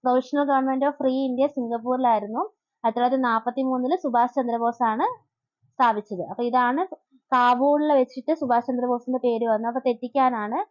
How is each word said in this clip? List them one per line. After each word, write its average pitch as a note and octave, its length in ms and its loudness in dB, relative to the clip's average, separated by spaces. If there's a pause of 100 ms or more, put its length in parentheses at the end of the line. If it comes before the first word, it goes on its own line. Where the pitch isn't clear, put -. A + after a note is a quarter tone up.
provisional B3+ 480 0
government C4 360 0
of C#4+ 120 -2
free C4 180 0 (100)
India B3+ 280 0
സിംഗപ്പൂരിലായിരുന്നു. A#3 840 -2 (420)
ആയിരത്തി A3+ 140 0
തൊള്ളായിരത്തി B3+ 300 2
നാപ്പത്തിമൂന്നില് B3+ 760 0
സുഭാഷ് B3 340 0
ചന്ദ്രബോസ് A#3 520 -2
ആണ് B3 160 -2 (680)
സ്ഥാപിച്ചത്. G#3 560 0
അപ്പൊ A#3+ 200 -6
ഇതാണ് B3 320 2 (500)
കാബൂളിൽ C4+ 580 4 (100)
വെച്ചിട്ട് B3+ 320 -2 (100)
സുഭാഷ് A#3+ 260 0
ചന്ദ്രബോസിന്റെ B3 560 -2
പേര് A#3 280 0
വന്നത്. A3+ 180 -2
അപ്പൊ B3+ 180 -6
തെറ്റിക്കാനാണ്. B3 680 -2 (120)